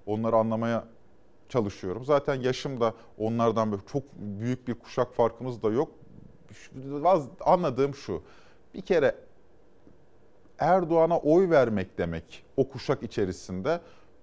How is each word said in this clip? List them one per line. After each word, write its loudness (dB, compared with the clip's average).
onları 0
anlamaya 0
çalışıyorum. -4
Zaten 2
yaşım -4
da 2
onlardan 0
böyle -6
çok -4
büyük -6
bir -4
kuşak -4
farkımız -2
da 2
yok. 0
Şu, -20
vaz-, 2
anladığım 2
şu, -8
bir -12
kere 2
Erdoğan'a 2
oy 4
vermek 2
demek -6
o 2
kuşak -6
içerisinde -4